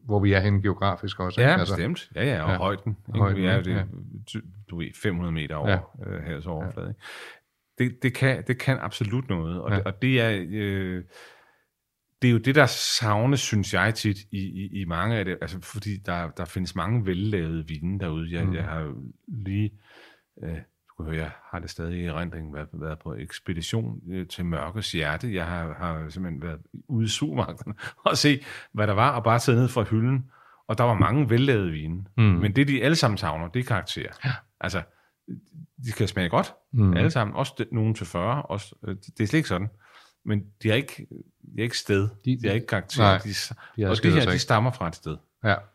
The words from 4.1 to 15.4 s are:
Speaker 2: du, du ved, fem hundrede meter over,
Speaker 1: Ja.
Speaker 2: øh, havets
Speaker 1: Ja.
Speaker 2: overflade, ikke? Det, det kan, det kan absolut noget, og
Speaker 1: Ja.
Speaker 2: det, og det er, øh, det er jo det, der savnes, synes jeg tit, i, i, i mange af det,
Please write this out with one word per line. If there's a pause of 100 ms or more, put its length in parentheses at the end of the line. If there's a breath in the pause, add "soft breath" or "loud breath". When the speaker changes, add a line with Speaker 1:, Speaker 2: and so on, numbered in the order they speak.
Speaker 2:
du, (300)
du
ved, (140)
fem
hundrede
meter
over,
Speaker 1:
Ja. (280)
Speaker 2:
øh,
havets
Speaker 1:
Ja.
Speaker 2:
overflade,
ikke? (920 loud breath)
Det,
det
kan,
det
kan
absolut
noget,
og
Speaker 1:
Ja.
Speaker 2:
det,
og
det
er,
øh, (1160 loud breath)
det
er
jo
det,
der
savnes,
synes
jeg
tit, (140)
i,
i,
i
mange
af
det,